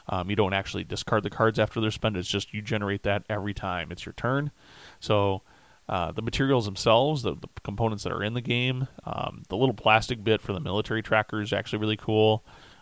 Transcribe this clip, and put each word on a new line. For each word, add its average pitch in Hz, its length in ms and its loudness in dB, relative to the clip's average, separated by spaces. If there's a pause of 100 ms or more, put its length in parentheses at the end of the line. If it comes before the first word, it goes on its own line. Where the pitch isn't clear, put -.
Um, 92 240 -2
you 104 40 -2
don't 98 180 4
actually 98 320 -2
discard 104 360 -2
the 101 80 -2
cards 110 300 2
after 107 200 0
they're 110 120 2
spent. 107 260 -2
It's 90 100 -4
just - 240 -4
you 107 120 -8
generate 101 400 -2
that 101 260 0
every 104 240 -4
time 87 380 -6
it's - 160 -12
your 85 60 -12
turn. 139 360 -2 (500)
So, 101 440 2 (440)
uh, 87 240 -2
the 92 100 -8
materials 123 440 2
themselves, 120 580 2
the, 90 100 0
the - 140 -14 (160)
components 110 400 -2
that 87 100 -4
are 92 100 -4
in 113 120 -4
the 123 60 -4
game, 127 460 0 (180)
um, - 440 -8
the 95 80 -2
little 131 160 4
plastic 110 500 4
bit 110 180 4
for 104 120 -4
the 92 60 -4
military 104 420 -2
tracker 107 400 0
is 104 100 -4
actually 101 280 -2
really 107 180 0
cool. 107 480 4 (360)